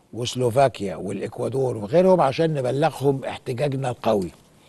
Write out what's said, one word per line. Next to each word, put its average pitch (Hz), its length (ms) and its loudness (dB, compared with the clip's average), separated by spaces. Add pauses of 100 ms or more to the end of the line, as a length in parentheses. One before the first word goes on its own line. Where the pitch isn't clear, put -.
(140)
وسلوفاكيا 120 840 0
والإكوادور 117 840 -4
وغيرهم 170 440 4
عشان 156 320 2
نبلغهم 135 720 0
احتجاجنا 131 640 -4
القوي، 107 420 0 (380)